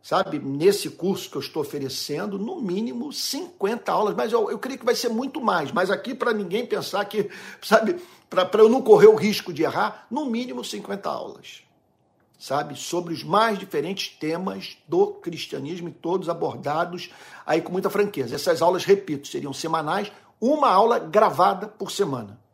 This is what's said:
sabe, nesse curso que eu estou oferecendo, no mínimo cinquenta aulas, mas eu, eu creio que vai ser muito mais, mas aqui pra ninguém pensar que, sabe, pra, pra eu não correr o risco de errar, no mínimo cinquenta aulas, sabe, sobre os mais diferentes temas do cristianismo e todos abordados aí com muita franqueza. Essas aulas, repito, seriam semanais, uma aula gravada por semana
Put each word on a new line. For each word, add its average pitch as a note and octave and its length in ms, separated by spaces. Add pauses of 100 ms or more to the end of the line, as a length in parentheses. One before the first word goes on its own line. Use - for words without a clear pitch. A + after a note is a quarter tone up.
sabe, F3 380
nesse D#3 500
curso - 400
que - 80
eu C#3 40
estou D3+ 220
oferecendo, D3 760
no D4+ 240
mínimo A#3+ 500
cinquenta A#3 800
aulas, F#3 240
mas A3+ 180
eu, A3+ 200
eu A#3+ 80
creio C4 180
que - 60
vai A#3 100
ser - 140
muito C4 320
mais, F#3 320
mas F3+ 180
aqui G3+ 240
pra A#3+ 180
ninguém G#3 320
pensar G3 420
que, G3+ 220 (320)
sabe, A3+ 360 (340)
pra, F#3 140
pra G#3+ 180
eu A3 60
não B3+ 120
correr G#3 280
o A3 80
risco G3 360
de D3+ 120
errar, F3+ 440
no C#4+ 180
mínimo B3 380
cinquenta G3 460
aulas, - 520 (760)
sabe, C#3+ 380
sobre E3+ 360
os C#3+ 120
mais G3+ 340
diferentes F3+ 580
temas F#3 600 (100)
do F#3 220
cristianismo E3 800
e - 40
todos F3+ 360
abordados E3 840 (340)
aí E3 160
com E3+ 120
muita F#3 180
franqueza. F#3+ 460
Essas E3 260
aulas, F3+ 220
repito, D#3+ 420
seriam C#3 260
semanais, E3 600 (280)
uma C#4 300
aula A3 300
gravada F#3+ 680
por G3 240
semana A#2+ 500 (140)